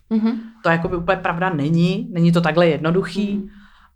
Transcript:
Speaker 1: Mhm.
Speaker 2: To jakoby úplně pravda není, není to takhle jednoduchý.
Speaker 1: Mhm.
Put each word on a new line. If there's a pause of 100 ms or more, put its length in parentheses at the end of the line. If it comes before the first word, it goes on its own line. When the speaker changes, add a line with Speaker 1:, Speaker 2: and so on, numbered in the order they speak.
(100)
Speaker 1:
Mhm. (300)
Speaker 2:
To
jakoby
úplně
pravda
není,
není
to
takhle
jednoduchý.
Speaker 1:
Mhm. (480)